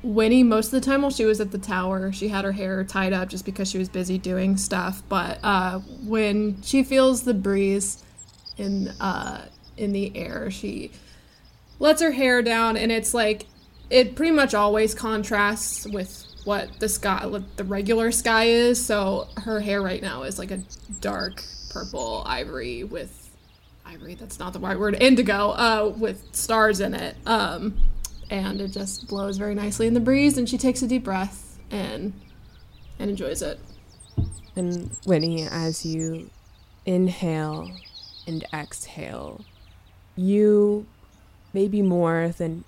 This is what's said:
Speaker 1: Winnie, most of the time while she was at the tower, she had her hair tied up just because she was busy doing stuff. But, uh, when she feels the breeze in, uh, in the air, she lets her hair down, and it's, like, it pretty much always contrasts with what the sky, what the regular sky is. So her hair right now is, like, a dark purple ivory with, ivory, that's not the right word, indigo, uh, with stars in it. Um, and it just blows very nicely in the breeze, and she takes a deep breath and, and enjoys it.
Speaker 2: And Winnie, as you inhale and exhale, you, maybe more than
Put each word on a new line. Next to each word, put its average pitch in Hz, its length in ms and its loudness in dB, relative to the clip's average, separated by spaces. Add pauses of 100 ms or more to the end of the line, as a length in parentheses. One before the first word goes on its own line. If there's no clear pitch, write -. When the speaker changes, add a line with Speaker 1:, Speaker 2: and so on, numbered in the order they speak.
Speaker 1:
Winnie, 226 400 6
most 220 240 6
of - 40 -8
the 262 100 2
time 269 200 2
while 277 100 2
she 254 140 0
was 214 160 4
at 196 100 -4
the 196 60 -6
tower, 190 540 -2
she 190 160 -4
had 196 180 -2
her 196 60 0
hair 190 320 -2
tied 190 300 0
up 185 160 -2
just 185 160 -8
because 196 220 -4
she 190 120 -4
was 185 100 -2
busy 185 300 -2
doing 185 380 0
stuff. 190 520 -4
But, 175 340 -2
uh, 190 360 0 (260)
when 208 560 0
she 269 220 2
feels 262 400 4
the 247 100 2
breeze 196 680 0 (540)
in, 196 320 -4 (100)
uh, - 460 -4 (320)
in 208 140 -2
the 196 240 -4
air, 196 340 -8
she - 420 -8 (880)
lets 311 220 6
her 330 100 4
hair 254 300 4
down, 226 340 2
and 220 160 0
it's, 226 220 -2
like, 214 320 0 (460)
it 247 240 6
pretty 330 160 2
much 285 240 4
always 214 400 4
contrasts 214 920 -2
with 202 400 -8 (180)
what - 360 -4
the 214 100 0
sky, 196 380 -2
what 196 300 -8
the 214 60 -4
regular 202 480 2
sky 226 340 2
is. 240 380 4
So 196 440 0 (100)
her 220 220 -2
hair 202 240 -2
right 185 180 -4
now 131 220 -8
is, 143 160 -8
like, 185 100 -8
a 185 100 -6 (420)
dark 196 420 -6 (260)
purple 123 560 -8
ivory 123 580 -6
with, - 460 -12 (560)
ivory, 170 300 -18
that's 220 240 -14
not 180 140 -8
the 190 60 -10
right 190 200 -4
word, 208 200 2
indigo, 208 520 6
uh, 220 440 2
with 214 360 -4
stars 214 480 2
in 196 160 0
it. 170 200 -8 (120)
Um, 202 500 0 (540)
and 196 280 -2
it 196 100 -6
just 196 380 -8
blows 196 300 -4
very 208 160 -4
nicely 208 340 0
in 233 60 4
the 240 60 6
breeze, 277 380 6
and 240 120 0
she 247 80 0
takes 254 240 2
a 254 60 2
deep 254 160 2
breath 190 560 -6 (100)
and, 190 420 -6 (840)
and 202 140 -2
enjoys 165 320 -4
it. 151 160 -6 (960)
Speaker 2:
And 175 340 -4 (160)
Winnie, 165 380 2
as 165 420 -4
you 160 440 -4 (560)
inhale 170 840 0 (540)
and 160 180 -8 (100)
exhale, - 920 -12 (720)
you, 208 680 4 (680)
maybe 202 280 2
more 170 560 2
than 165 300 -6